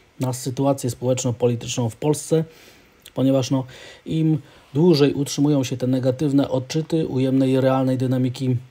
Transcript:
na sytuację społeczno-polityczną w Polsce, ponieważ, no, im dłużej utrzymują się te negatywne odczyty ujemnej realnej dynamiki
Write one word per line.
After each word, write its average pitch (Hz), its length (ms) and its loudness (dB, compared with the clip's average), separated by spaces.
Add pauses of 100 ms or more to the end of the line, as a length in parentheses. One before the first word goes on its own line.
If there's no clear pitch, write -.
(200)
na 127 140 -2
sytuację 135 560 -2
społeczno-polityczną 123 1000 -2
w 107 60 -12
Polsce, 151 480 0 (680)
ponieważ, 135 380 2
no, 131 120 0 (420)
im 156 360 0 (320)
dłużej 147 400 4
utrzymują 143 500 0
się 123 140 -6
te 127 100 -4
negatywne 131 640 0
odczyty 156 580 -2
ujemnej 131 540 2
realnej 131 360 2
dynamiki 127 600 -2 (140)